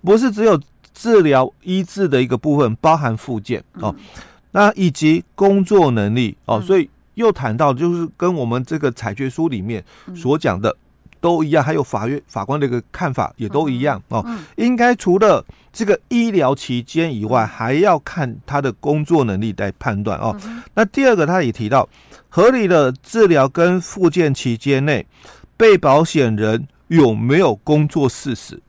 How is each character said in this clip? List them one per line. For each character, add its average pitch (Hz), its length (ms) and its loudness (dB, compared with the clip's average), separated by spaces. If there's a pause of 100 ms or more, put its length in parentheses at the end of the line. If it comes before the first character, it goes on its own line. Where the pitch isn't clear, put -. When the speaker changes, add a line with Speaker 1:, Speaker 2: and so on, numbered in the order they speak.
Speaker 1:
不 202 160 4
是 247 120 2
只 208 140 -4
有 185 160 4 (320)
治 220 300 4
疗 135 280 2 (120)
医 185 200 -2
治 196 240 -4
的 131 160 2
一 127 40 0
个 123 100 -2
部 147 220 0
分， 117 180 0
包 156 180 2
含 127 220 -2
复 113 240 -8
健 110 240 -6 (160)
哦， 104 160 -4
Speaker 2:
嗯。 - 80 -20 (460)
Speaker 1:
那 202 240 4
以 185 160 0
及 156 340 0 (100)
工 196 300 2
作 180 280 4
能 107 220 0
力 120 300 -2
哦， 110 140 -2
Speaker 2:
嗯。 104 40 -6
Speaker 1:
所 185 160 2
以 151 120 -2 (240)
又 220 180 0
谈 123 240 -4
到 147 160 2
就 170 220 -2
是 170 120 -4 (120)
跟 180 140 0
我 147 120 -4
们 120 180 -4
这 156 160 -6
个 139 140 -2
裁 104 220 -10
决 135 160 -6
书 160 180 -4
里 110 140 -6
面 107 200 -8 (320)
所 156 220 -2
讲 101 240 -2
的 110 100 -2
Speaker 2:
嗯。 - 60 -8 (440)
Speaker 1:
都 170 220 0
一 151 80 -2
样， 147 140 2
还 147 80 -4
有 156 100 -2
法 110 240 -6
院 139 200 -6
法 98 180 -10
官 139 160 -4
的 143 60 0
一 - 20 -4
个 120 140 -4 (100)
看 156 200 -6
法 110 260 -6
也 107 100 -8
都 147 180 -2
一 123 140 -4
样 139 280 -4
哦。 110 180 -4
Speaker 2:
嗯。 233 100 -10
嗯。 165 80 -14 (120)
Speaker 1:
应 240 200 0
该 240 180 2
除 190 240 0
了 196 240 4 (300)
这 220 140 -6
个 202 120 2 (100)
医 233 220 0
疗 143 240 0
期 123 280 -6
间 160 300 -4
以 107 120 -6
外， 113 200 0
Speaker 2:
嗯。 98 40 -6
Speaker 1:
还 117 240 -6
要 170 280 2
看 123 440 -8
他 143 160 -4
的 139 100 -4
工 151 320 -4
作 151 220 2
能 98 160 -2
力 110 160 -4
来 98 220 -6
判 104 260 -6
断 98 140 -4
哦。 113 180 -4
Speaker 2:
嗯 196 40 -16
哼。 226 220 -16 (120)
Speaker 1:
那 220 100 2
第 269 220 -2
二 233 100 4
个， 156 100 0
他 180 160 0
也 120 80 -2
提 107 160 -8
到 123 220 0 (400)
合 214 220 4
理 233 180 0
的 147 240 4
治 220 340 0
疗 143 220 4
跟 175 320 0
复 175 300 0
健 156 240 0
期 117 220 -4
间 135 280 -2
内， 143 220 -2 (500)
被 214 220 6
保 151 260 4
险 127 320 0
人 110 320 -2 (200)
有 139 260 4
没 120 240 2
有 147 160 4
工 151 340 0
作 147 180 0
事 123 280 -4
实？ - 340 -14